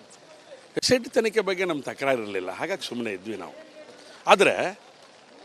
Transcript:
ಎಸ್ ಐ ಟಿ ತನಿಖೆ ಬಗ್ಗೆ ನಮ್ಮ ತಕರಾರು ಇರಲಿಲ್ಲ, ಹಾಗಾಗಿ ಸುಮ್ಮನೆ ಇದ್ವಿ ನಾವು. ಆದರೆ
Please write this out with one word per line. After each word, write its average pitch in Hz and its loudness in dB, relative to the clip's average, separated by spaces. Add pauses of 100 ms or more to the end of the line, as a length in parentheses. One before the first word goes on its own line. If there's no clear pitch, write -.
(760)
ಎಸ್ - 0
ಐ 262 6
ಟಿ 240 -12
ತನಿಖೆ 220 0
ಬಗ್ಗೆ 190 0
ನಮ್ಮ 156 -2
ತಕರಾರು 127 0
ಇರಲಿಲ್ಲ, 95 -4
ಹಾಗಾಗಿ 160 -6
ಸುಮ್ಮನೆ 117 -4
ಇದ್ವಿ 98 -8
ನಾವು. 85 -12 (720)
ಆದರೆ 165 4 (680)